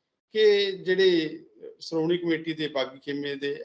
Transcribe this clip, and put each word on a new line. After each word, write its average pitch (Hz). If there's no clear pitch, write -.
ਕਿ 202
ਜਿਹੜੇ 175
ਸ਼੍ਰੋਮਣੀ 165
ਕਮੇਟੀ 165
ਦੇ 156
ਬਾਗੀ 135
ਖੇਮੇ 143
ਦੇ 143